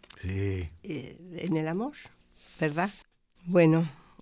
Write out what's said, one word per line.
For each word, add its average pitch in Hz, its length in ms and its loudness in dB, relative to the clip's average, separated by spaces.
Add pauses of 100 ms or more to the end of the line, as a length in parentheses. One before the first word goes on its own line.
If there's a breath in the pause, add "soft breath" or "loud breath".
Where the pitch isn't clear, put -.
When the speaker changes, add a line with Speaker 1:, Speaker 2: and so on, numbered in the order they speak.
(160)
Speaker 1:
Sí. 95 500 -4 (160)
Speaker 2:
eh, 127 340 -10 (220)
en 160 180 -2
el 156 100 -2
amor, 208 280 -4 (680)
¿verdad? 156 300 -2 (560)
Bueno, 170 420 6 (340 soft breath)